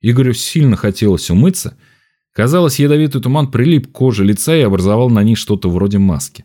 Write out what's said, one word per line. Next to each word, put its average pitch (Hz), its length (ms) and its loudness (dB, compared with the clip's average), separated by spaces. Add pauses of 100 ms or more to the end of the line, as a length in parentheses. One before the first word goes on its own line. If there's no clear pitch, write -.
Игорю 123 320 0
сильно 135 420 0
хотелось 101 540 -2
умыться. 123 480 0 (560)
Казалось, 147 460 0
ядовитый 143 420 0
туман 135 300 -2
прилип 147 360 0
к - 40 -20
коже 110 340 0
лица 104 300 0
и 156 60 2
образовал 104 480 0
на 107 140 2
ней 110 120 2
что-то 98 340 -4
вроде 98 280 0
маски. 92 480 -2